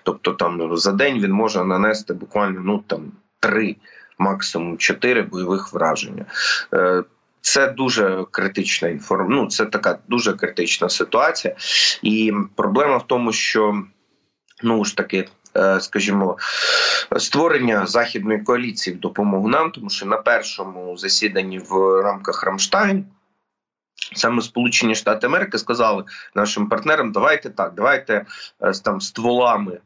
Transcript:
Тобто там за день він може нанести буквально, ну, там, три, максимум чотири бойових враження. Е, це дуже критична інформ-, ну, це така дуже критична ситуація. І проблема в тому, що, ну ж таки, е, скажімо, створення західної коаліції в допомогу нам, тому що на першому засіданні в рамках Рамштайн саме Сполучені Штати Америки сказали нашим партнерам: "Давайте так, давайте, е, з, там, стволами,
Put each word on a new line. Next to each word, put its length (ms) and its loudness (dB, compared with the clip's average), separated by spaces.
Тобто 280 -2
там 460 -2
за 140 2
день 280 2
він 120 2
може 320 2
нанести 500 0
буквально, 500 -4
ну, 240 0
там, 240 -8
три, 360 0
максимум 600 -2
чотири 440 2
бойових 520 -4
враження. 520 -2
Е, 300 2
це 240 4
дуже 640 0
критична 560 -2
інформ-, 420 -2
ну, 180 2
це 180 0
така 320 0
дуже 260 0
критична 560 -2
ситуація. 680 0
І 320 2
проблема 420 2
в 100 -6
тому, 260 0
що, 500 0
ну 220 2
ж 120 -6
таки, 300 -2
е, 220 4
скажімо, 580 0
створення 680 2
західної 540 0
коаліції 560 -2
в 40 -16
допомогу 480 0
нам, 240 2
тому 180 -10
що 160 -4
на 120 0
першому 800 -4
засіданні 640 -2
в 420 2
рамках 420 -2
Рамштайн 640 0
саме 260 2
Сполучені 540 0
Штати 320 0
Америки 300 0
сказали 460 0
нашим 340 0
партнерам: 420 0
"Давайте 380 2
так, 260 -2
давайте, 500 2
е, 100 2
з, 60 -8
там, 220 -2
стволами, 840 0